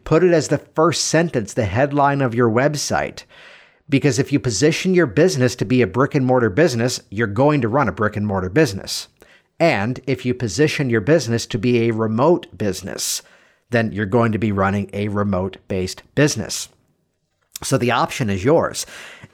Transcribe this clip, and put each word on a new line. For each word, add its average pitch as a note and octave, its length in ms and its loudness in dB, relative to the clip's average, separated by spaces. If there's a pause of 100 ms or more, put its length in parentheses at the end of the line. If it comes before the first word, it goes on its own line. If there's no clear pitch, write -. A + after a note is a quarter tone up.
put D#3+ 180 2
it F3+ 100 6
as D#3 160 2
the C#3+ 100 0
first - 480 0
sentence, D#3 480 -2
the A#2 100 0
headline C#3 560 0
of B2 140 0
your A#2+ 160 4
website. A#2+ 720 -2 (640)
Because C#3 300 2
if - 140 -2
you C#3+ 60 2
position D3+ 560 0
your F3 120 4
business B2+ 500 2
to - 80 -4
be B2 160 2
a A#2 60 4
brick A#2+ 280 0
and C3+ 120 2
mortar B2+ 240 4
business, B2 580 0
you're A2 180 -2
going C3+ 360 2
to A2+ 60 0
run B2+ 200 0
a F2+ 40 -2
brick G#2 240 -2
and G#2 100 -2
mortar F#2+ 240 -2
business. A2 580 -2 (500)
And B2 480 0
if C3 180 -4
you B2+ 80 0
position B2+ 560 -2
your A2+ 140 2
business A#2 460 0
to B2 100 -4
be A#2+ 240 2
a A#2 100 2
remote A2 540 0 (100)
business, F#2+ 640 -6 (480)
then A2+ 240 0
you're G2+ 140 -2
going A#2 260 2
to G#2+ 60 -2
be G#2 140 0
running G2 420 0
a G2+ 140 -4
remote-based G2 920 -4 (120)
business. - 560 -2 (920)
So - 140 0
the A#2+ 140 -2
option B2 400 -2
is G2 120 -2
yours. B2+ 440 0 (480)